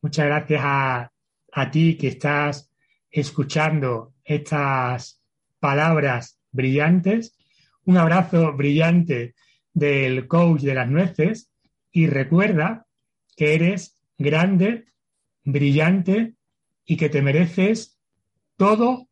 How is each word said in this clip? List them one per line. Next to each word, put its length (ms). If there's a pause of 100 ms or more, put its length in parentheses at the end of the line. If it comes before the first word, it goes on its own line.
Muchas 240
gracias 380
a, 480 (400)
a 200
ti 260
que 120
estás 640 (380)
escuchando 1040 (100)
estas 1000 (380)
palabras 800 (120)
brillantes. 840 (480)
Un 120
abrazo 560
brillante 800 (380)
del 540
coach 340
de 140
las 140
nueces 600 (400)
y 160
recuerda 760 (500)
que 200
eres 440 (180)
grande, 680 (580)
brillante 920 (500)
y 120
que 120
te 120
mereces 800 (580)
todo 540